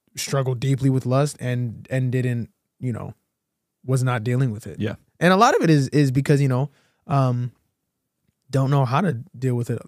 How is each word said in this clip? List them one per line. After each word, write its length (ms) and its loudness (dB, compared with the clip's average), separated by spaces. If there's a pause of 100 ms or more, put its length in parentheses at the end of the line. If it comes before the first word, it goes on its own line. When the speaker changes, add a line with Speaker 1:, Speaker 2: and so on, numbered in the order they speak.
(160)
Speaker 1:
struggled 440 -2
deeply 300 0
with 160 -2
lust 340 0
and, 500 -6
and 220 -2
didn't, 380 -2 (300)
you 120 -4
know, 220 -10 (680)
was 180 0
not 220 0
dealing 260 0
with 160 -10
it. 140 -14
Speaker 2:
Yeah. 140 -4 (260)
Speaker 1:
And 120 6
a 40 6
lot 200 6
of 60 2
it 80 4
is, 180 4
is 220 2
because, 300 2
you 80 2
know, 220 0 (360)
um, 460 0 (1000)
don't 200 0
know 140 4
how 160 0
to 140 0 (240)
deal 160 -2
with 160 -4
it. 180 -4